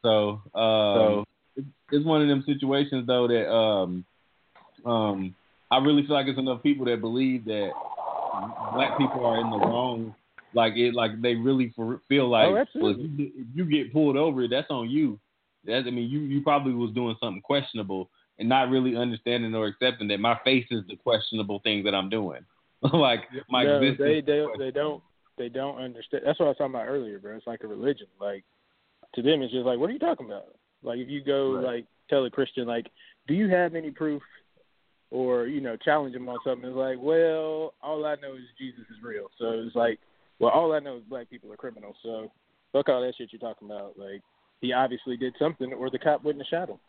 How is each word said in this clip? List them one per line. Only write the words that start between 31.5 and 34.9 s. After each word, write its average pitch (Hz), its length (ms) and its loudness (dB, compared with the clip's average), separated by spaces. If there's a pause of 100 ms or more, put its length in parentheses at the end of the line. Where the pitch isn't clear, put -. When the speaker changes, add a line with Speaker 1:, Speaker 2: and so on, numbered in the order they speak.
Speaker 1:
Right. 127 100 -4
Speaker 2:
like, 120 220 -6 (240)
tell 135 160 2
a 120 40 -4
Christian, 127 360 -4
like, 117 220 -4 (380)
"Do 143 60 0
you 202 160 4
have 180 260 2
any 160 160 -6
proof?" 147 320 -4 (880)